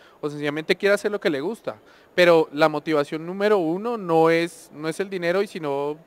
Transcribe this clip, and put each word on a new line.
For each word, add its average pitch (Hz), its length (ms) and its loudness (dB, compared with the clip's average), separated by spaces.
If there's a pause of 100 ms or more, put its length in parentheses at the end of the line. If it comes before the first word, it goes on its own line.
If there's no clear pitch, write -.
(220)
o 151 80 -6
sencillamente 147 440 -4
quiere 196 200 0
hacer 208 180 -2
lo 202 80 -4
que 202 80 -2
le 143 140 -2
gusta. 170 340 -8 (380)
Pero 170 360 6
la 156 200 4
motivación 151 560 -2
número 202 320 0
uno 196 400 -4
no 165 320 4
es, 170 420 -2
no 151 160 -10
es 160 120 -6
el 196 100 -6
dinero, 180 320 -2
y 214 40 -4
sino 147 600 -4